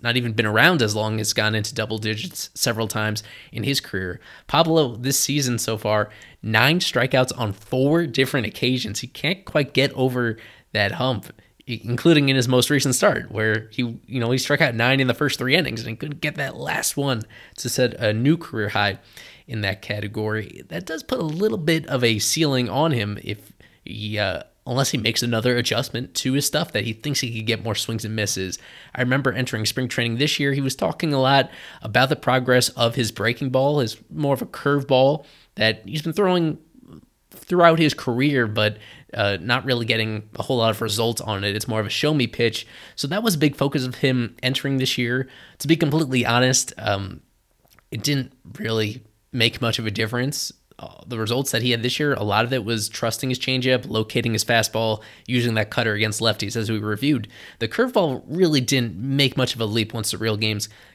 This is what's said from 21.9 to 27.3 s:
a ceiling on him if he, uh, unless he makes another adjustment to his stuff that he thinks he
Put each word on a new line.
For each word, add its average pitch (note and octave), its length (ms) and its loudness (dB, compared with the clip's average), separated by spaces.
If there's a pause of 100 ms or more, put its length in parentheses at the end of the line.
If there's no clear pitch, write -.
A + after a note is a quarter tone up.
a A2+ 140 4
ceiling C3 520 0
on C#3+ 220 2
him G#2 320 -2
if - 300 -10 (320)
he, G#2+ 320 -8
uh, F#2+ 260 -2 (220)
unless C3 260 0
he C#3+ 60 0
makes A#2 260 0
another A#2+ 320 0
adjustment A#2+ 580 -2
to C3 200 -2
his C#3 120 0
stuff - 280 -2
that G#2 100 0
he A2+ 80 -4
thinks C#3 300 -4
he A#2+ 120 -6